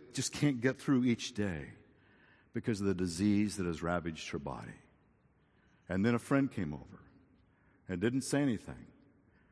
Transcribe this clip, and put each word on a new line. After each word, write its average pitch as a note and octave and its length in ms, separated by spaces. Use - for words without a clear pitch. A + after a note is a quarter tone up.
just - 180
can't C#3 300
get B2+ 180
through B2+ 260
each A#2+ 280
day F2 400
because A2 280
of G2+ 60
the G2 60
disease G2 640
that F#2+ 80
has D#2+ 160
ravaged E2+ 480
her E2 100
body. C#2 400
And F#2+ 160
then A#2+ 100
a A#2 40
friend C#3 320
came D#2 220
over - 280
and F#2 140
didn't B2 200
say C#3 200
anything, G2 460